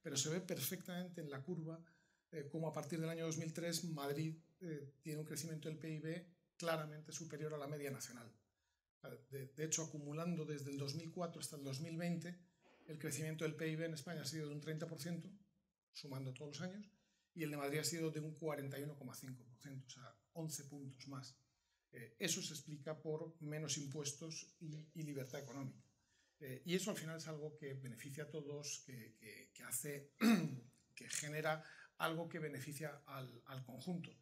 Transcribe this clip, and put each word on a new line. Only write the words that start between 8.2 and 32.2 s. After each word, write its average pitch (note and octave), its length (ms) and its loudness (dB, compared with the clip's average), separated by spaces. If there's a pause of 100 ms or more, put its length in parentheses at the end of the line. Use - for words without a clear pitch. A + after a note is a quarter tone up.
De, C3+ 180 -4
de D3+ 180 0
hecho, D#3+ 180 6
acumulando D#3 600 0
desde C#3+ 260 -2
el C#3 60 -2
dos C#3 180 0
mil E3 160 -2
cuatro E3 280 -2
hasta - 180 -4
el C#3 60 -6
dos C3+ 180 0
mil E3 160 0
veinte, F3 420 2 (480)
el D#3 100 -6
crecimiento D#3 460 2
del D#3 120 4
pib D#3+ 260 2
en E3 120 2
España D#3+ 280 -2
ha C#3 40 -2
sido D3+ 220 0
de D3 60 -2
un D3 80 -2
treinta D#3 260 0
por D#3+ 120 -4
ciento, F3 300 0 (640)
sumando C3+ 420 -4
todos C#3+ 240 -6
los D#3+ 40 -2
años, F#3+ 280 -4 (440)
y E3+ 100 0
el D3 80 2
de D3 60 0
Madrid C#3+ 220 4
ha D3+ 40 4
sido D#3+ 260 4
de D3+ 100 0
un D#3 140 -2
cuarenta C#3+ 460 0
y C#3+ 40 -2
uno D3 140 -4
coma B2 160 -6
cinco B2 300 -8
por A#2+ 160 -18
ciento, C3+ 260 -8
o - 40 -16
sea, A2+ 260 -12 (180)
once D#3 300 -2
puntos C#3 440 -8
más. C3+ 280 -6 (560)
Eh, A#2 280 -10
eso G3 220 6
se E3 120 -2
explica D3+ 460 -4
por D#3+ 420 -2
menos D3+ 360 0
impuestos D3 840 -4
y, D3+ 340 -8
y D#3+ 100 -2
libertad C#3+ 380 -2
económica. C3+ 420 -4 (560)
Eh, C3 260 -6
y E3+ 100 6
eso F#3+ 160 4
al - 60 2
final D#3 200 -2
es D#3 100 -4
algo D3+ 280 -2
que C#3 200 -4
beneficia C3+ 480 -4
a D3 60 -4
todos, C#3+ 560 -2
que, - 300 -10
que, B2 380 -12
que - 100 -12
hace, - 560 0
<clears throat> D#3+ 760 6
que - 140 -12
genera D#3 540 2 (340)
algo E3 300 4